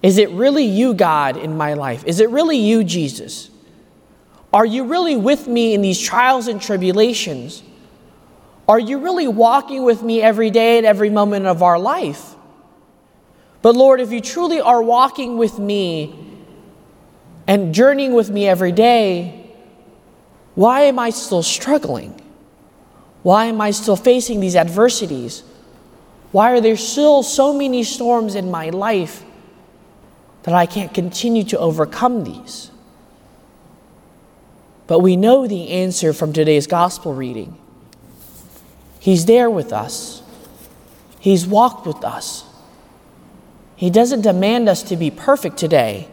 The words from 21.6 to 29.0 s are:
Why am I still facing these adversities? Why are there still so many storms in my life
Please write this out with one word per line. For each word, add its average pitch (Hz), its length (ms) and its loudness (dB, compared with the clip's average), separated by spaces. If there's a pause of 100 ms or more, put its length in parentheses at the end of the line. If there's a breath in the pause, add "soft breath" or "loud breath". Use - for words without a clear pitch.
Why 202 220 4
am 226 140 -4
I 208 120 0
still 208 240 0
facing 240 440 0
these 185 160 -2
adversities? 170 880 0 (880)
Why 214 200 2
are 247 100 4
there 220 160 2
still 285 460 2
so 277 300 0
many 262 300 -2
storms 226 520 -2
in 185 140 -6
my 160 200 -6
life 190 540 -4 (1200)